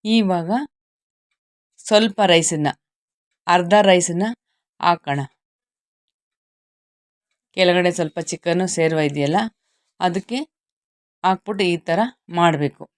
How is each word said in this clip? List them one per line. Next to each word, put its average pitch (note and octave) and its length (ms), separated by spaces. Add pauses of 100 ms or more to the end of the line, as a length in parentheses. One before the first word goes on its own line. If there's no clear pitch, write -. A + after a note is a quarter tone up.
ಇವಾಗ F#3+ 440 (1400)
ಸ್ವಲ್ಪ G#3+ 400
ರೈಸನ್ನ, D#3+ 440 (800)
ಅರ್ಧ F3+ 340
ರೈಸನ್ನ F3+ 440 (540)
ಹಾಕೋಣ. D#3 400 (2500)
ಕೆಳಗಡೆ F3+ 340
ಸ್ವಲ್ಪ E3+ 280
ಚಿಕನ್ನು F3 480
ಸೇರ್ವ D#3+ 320
ಇದೆಯಲ್ಲ, D3 380 (600)
ಅದಕ್ಕೆ F#3+ 400 (840)
ಹಾಕ್ಬಿಟ್ಟು F#3+ 400
ಈ F3 220
ಥರ F3 140 (340)
ಮಾಡಬೇಕು. E3 500 (140)